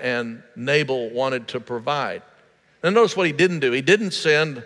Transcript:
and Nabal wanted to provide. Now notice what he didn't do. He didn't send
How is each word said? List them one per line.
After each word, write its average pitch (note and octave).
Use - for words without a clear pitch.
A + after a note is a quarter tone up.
and A#2+
Nabal C3
wanted B2+
to B2
provide. A#2+
Now E3
notice G#3+
what F#3
he D#3
didn't E3+
do. B2+
He C3
didn't F#3+
send D3+